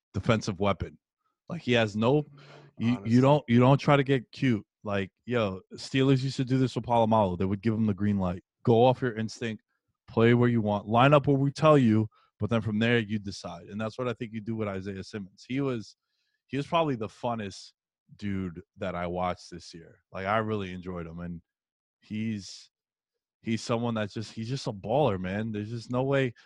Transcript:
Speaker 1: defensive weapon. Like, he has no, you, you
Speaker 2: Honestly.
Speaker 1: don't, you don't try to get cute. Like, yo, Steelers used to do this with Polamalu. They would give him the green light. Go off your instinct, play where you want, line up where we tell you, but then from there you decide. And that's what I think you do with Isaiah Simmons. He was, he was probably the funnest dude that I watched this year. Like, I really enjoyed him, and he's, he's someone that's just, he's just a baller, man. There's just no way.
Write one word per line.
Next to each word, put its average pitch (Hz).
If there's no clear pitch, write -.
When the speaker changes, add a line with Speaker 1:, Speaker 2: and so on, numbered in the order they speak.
Speaker 1:
defensive 104
weapon. 95
Like, 170
he 123
has 110
no, 135
you, 110
you 123
Speaker 2:
Honestly. 113
Speaker 1:
don't, 143
you 120
don't 131
try 147
to 139
get 131
cute. 117
Like, 101
yo, 107
Steelers 135
used 135
to 139
do 127
this 127
with 117
Polamalu. 110
They 95
would 98
give 113
him 110
the 101
green 101
light. 90
Go 117
off 127
your 120
instinct, 110
play 117
where 120
you 117
want, 104
line 123
up 143
where 143
we 139
tell 156
you, 110
but 104
then 113
from 104
there 117
you 107
decide. 90
And 104
that's 110
what 123
I 120
think 110
you 110
do 110
with 107
Isaiah 95
Simmons. -
He 135
was, 123
he 131
was 143
probably 160
the 107
funnest 113
dude 95
that 92
I 87
watched 90
this 85
year. 80
Like, 95
I 104
really 107
enjoyed 90
him, 82
and 87
he's, 107
he's 113
someone 117
that's 107
just, 110
he's 113
just 135
a 131
baller, 104
man. 101
There's 104
just 117
no 123
way. 135